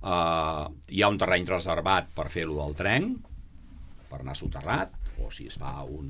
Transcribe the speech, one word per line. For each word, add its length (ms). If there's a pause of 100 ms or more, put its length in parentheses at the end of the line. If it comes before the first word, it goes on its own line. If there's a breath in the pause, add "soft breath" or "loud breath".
Eh, 600 (320)
hi 60
ha 100
un 80
terreny 260
reservat 680
per 160
fer-lo 320
del 140
tren, 320 (1000)
per 140
anar 100
soterrat, 640 (220)
o 120
si 160
es 140
fa 240
un 260